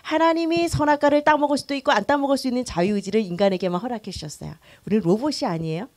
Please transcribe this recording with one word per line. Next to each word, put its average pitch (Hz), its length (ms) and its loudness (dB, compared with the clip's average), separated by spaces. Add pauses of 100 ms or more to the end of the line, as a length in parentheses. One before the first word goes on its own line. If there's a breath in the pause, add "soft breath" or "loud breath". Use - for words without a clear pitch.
하나님이 330 640 2
선악과를 294 540 2
따먹을 294 340 2
수도 277 160 -6
있고 277 180 0
안 208 140 2
따먹을 277 320 2
수 262 100 -4
있는 247 160 -2
자유의지를 196 580 0
인간에게만 180 600 0
허락해 220 300 -8
주셨어요. 151 420 -12 (320 soft breath)
우리 202 140 2
로봇이 214 460 0
아니에요. 165 520 -4